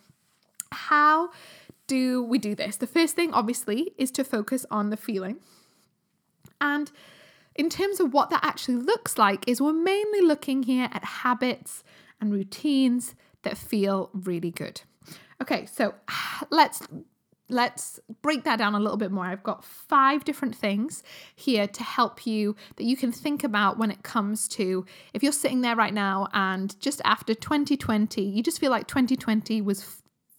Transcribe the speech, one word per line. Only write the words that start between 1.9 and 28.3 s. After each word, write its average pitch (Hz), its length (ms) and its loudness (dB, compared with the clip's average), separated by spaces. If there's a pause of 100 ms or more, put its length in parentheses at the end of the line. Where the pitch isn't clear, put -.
we 233 160 2
do 208 160 -2
this? - 220 -4
The 247 100 -4
first 330 280 2
thing, 339 180 0
obviously, 220 640 0
is 262 140 0
to 277 120 -2
focus 254 480 -2
on 208 180 0
the 214 80 -4
feeling. 202 400 -6 (1200)
And 294 300 0 (640)
in 302 140 2
terms 381 300 -2
of 285 140 2
what 285 160 4
that 320 140 0
actually 254 340 -2
looks 359 400 -2
like, 202 300 4
is 247 140 2
we're 302 120 2
mainly 403 480 2
looking 294 420 2
here 254 280 0
at - 120 -8
habits - 800 -2 (380)
and 214 100 0
routines 247 840 2 (280)
that - 140 -6
feel 196 560 0
really 180 380 -4
good. - 300 -10 (600)
Okay, 262 240 -4
so - 300 -2 (280)
<sighs> - 260 -8
let's - 380 2 (680)
let's - 460 -2 (220)
break 285 220 0
that 247 140 0
down 208 180 0
a 208 40 0
little 208 180 0
bit 202 140 -2
more. 185 140 -4
I've 185 180 -6
got 196 200 -6
five 277 640 2
different 277 300 -4
things 214 480 -2 (320)
here 214 320 0
to 202 160 -8
help - 420 -2
you 214 300 0 (200)
that - 80 -8
you 247 140 2
can 240 140 0
think 294 320 -4
about 208 340 2
when 214 140 0
it - 120 -10
comes 208 460 -2
to, 185 360 -2 (280)
if 208 100 -4
you're 285 80 4
sitting 254 300 0
there 240 140 2
right 214 180 2
now 196 400 0
and 190 460 0
just - 260 -2
after - 280 2
twenty 294 440 0
twenty, 214 460 0
you 202 200 -2